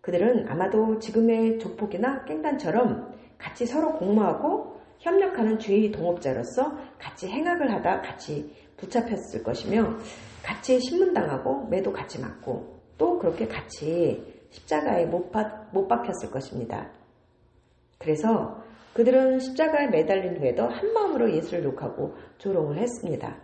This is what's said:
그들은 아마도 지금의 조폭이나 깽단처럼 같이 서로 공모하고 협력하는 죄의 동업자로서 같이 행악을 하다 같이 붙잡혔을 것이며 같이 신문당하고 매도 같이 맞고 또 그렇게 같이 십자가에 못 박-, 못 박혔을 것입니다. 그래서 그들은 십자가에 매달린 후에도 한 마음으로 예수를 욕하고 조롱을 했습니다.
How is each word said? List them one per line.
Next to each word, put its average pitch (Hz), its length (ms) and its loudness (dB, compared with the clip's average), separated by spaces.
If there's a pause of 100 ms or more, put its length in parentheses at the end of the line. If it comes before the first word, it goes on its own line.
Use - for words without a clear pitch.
그들은 196 480 2
아마도 220 520 2
지금의 226 580 2
조폭이나 233 640 -4
깽단처럼 226 880 0 (240)
같이 - 300 -6
서로 311 280 0
공모하고 208 800 0 (240)
협력하는 339 580 2
죄의 202 320 2
동업자로서 175 880 -2 (200)
같이 - 280 -14
행악을 294 460 0
하다 185 300 0
같이 - 520 -8 (220)
붙잡혔을 - 680 -4
것이며 202 540 0 (480)
같이 254 340 2
신문당하고 240 880 0
매도 196 260 0
같이 - 280 -8
맞고 - 600 -8 (160)
또 170 220 2
그렇게 208 300 0
같이 156 760 -2 (280)
십자가에 254 560 0
못 175 260 -2
박-, - 400 -4
못 190 160 2
박혔을 233 420 -2
것입니다. 120 600 -8 (1080)
그래서 156 640 0 (300)
그들은 262 480 6
십자가에 302 480 2
매달린 180 480 2
후에도 147 320 2
한 415 240 -2
마음으로 302 420 2
예수를 165 300 -2
욕하고 - 500 -4 (240)
조롱을 160 400 0
했습니다. 196 640 -4